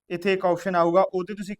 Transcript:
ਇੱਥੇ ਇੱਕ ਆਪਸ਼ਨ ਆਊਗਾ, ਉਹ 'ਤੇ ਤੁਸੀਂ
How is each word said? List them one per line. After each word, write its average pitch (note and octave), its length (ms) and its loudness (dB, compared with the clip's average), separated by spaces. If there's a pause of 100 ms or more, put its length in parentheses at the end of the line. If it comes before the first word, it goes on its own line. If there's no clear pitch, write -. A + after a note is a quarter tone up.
(100)
ਇੱਥੇ F3 220 -2
ਇੱਕ F#3+ 140 0
ਆਪਸ਼ਨ F3 300 0
ਆਊਗਾ, E3+ 240 4 (140)
ਉਹ F3+ 80 -2
'ਤੇ G3+ 120 -10
ਤੁਸੀਂ G3+ 260 -10